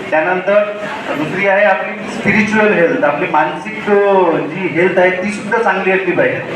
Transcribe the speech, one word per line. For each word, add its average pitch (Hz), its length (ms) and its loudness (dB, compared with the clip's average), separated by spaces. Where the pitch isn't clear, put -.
त्यानंतर 185 540 0
दुसरी 175 300 -2
आहे 196 180 2
आपली - 460 -2
स्पिरिच्युअल 208 640 2
हेल्थ, 165 300 2
आपली 160 240 0
मानसिक, 165 640 -2
अ, 196 420 4
जी 151 360 -2
हेल्थ 180 320 0
आहे 185 100 6
ती 190 220 -2
सुद्धा 220 260 -4
चांगली 190 340 0
असली 190 200 0
पाहिजे. 143 300 0